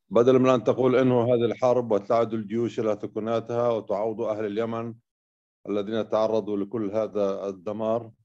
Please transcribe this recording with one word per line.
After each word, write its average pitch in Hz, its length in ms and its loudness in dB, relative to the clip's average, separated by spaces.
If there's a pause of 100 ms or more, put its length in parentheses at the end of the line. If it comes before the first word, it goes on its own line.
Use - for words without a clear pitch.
بدل 120 300 6
من 127 120 6
أن 120 140 2
تقول: 127 320 2
"انهوا 127 280 4
هذه 120 200 2
الحرب 120 480 0
وتعودوا 110 460 0
الجيوش 110 420 -4
إلى 107 220 -2
سكناتها 117 680 -4
وتعوضوا 107 640 -2
أهل 107 160 -4
اليمن 113 480 -6 (720)
الذين 104 400 -2
تعرضوا 107 480 0
لكل 101 340 -4
هذا 98 580 -4
الدمار"، 110 640 -6 (140)